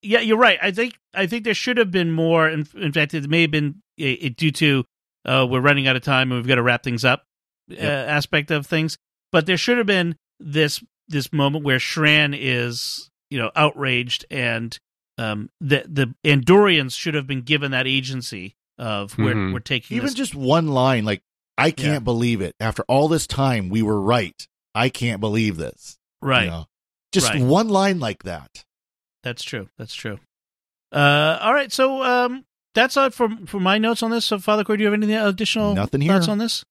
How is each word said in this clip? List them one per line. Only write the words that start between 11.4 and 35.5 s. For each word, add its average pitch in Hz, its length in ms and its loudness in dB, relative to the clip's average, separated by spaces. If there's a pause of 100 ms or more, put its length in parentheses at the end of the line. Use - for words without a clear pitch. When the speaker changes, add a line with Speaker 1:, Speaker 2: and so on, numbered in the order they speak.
Speaker 1:
where 135 140 0
Shran 151 600 0
is, 123 720 -6 (200)
you 143 80 -8
know, 113 180 -4
outraged 131 760 -2
and, 117 440 -4 (440)
um, 107 320 -6 (100)
the, 139 260 0
the 135 280 -2 (100)
Andorians 151 720 4
should 160 160 -4
have 143 140 -4
been 135 140 -6
given 139 300 0
that 131 140 0
agency 127 680 -6 (240)
of, 104 400 -6
"We're, 107 160 0
Speaker 3:
Mm-hmm. 98 180 -2
Speaker 1:
we're 123 60 -6
taking 139 380 -6
Speaker 2:
Even 254 100 -2
Speaker 1:
this." 262 80 -4
Speaker 2:
just 254 180 -6
one 143 360 0
line, 127 360 2
like, 104 160 -2 (380)
"I 151 100 4
can't 147 240 -2
Speaker 1:
Yeah. 147 60 -2
Speaker 2:
believe 117 420 0
it. 85 180 -6
After 110 280 -4
all 139 200 2
this 160 200 0
time, 123 420 0
we 110 140 0
were 104 180 0
right. 107 460 0 (260)
I 120 160 0
can't 113 320 -4
believe 107 360 0
this." - 420 -12 (240)
You 139 60 -4
Speaker 1:
Right. 120 180 2
Speaker 2:
know? 82 180 -8 (460)
Just 131 180 2
Speaker 1:
Right. 123 140 0
Speaker 2:
one 185 260 4
line 196 300 2
like 110 240 -6
that. 80 420 -12 (560)
Speaker 1:
That's 123 220 -10
true. 104 340 -10
That's - 160 -14
true. 107 260 -10 (720)
Uh, 147 500 2
all 226 120 0
right. 277 180 -2
So, 269 320 0
um, 247 400 0 (300)
that's 247 240 2
all 269 140 2
for, 233 180 0 (160)
for 202 140 -6
my 190 180 2
notes 220 240 0
on 226 80 -2
this. 226 160 -2
So, 208 140 -2
Father 214 240 0
Cory, 214 160 0
do 220 40 2
you 208 60 4
have 208 100 2
anything 214 160 2
additional 208 600 0